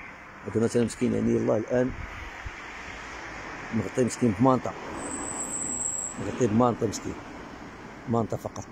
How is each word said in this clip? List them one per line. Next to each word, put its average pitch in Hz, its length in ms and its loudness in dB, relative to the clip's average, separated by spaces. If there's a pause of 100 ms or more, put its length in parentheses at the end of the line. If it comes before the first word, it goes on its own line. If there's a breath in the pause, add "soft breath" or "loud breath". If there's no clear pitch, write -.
(460)
هذا 107 140 0
مثلا 117 240 4
مسكين، 113 300 2
يعني، 110 180 4
يلاه 117 240 4
الان 123 340 4 (1800)
مغطي 113 300 2
مسكين 113 360 4
بمانطا، 127 320 6 (1500)
مغطي 104 260 2
بمانطا 113 400 6
مسكين، - 280 -4 (920)
مانطا 117 280 2
فقط. - 340 -8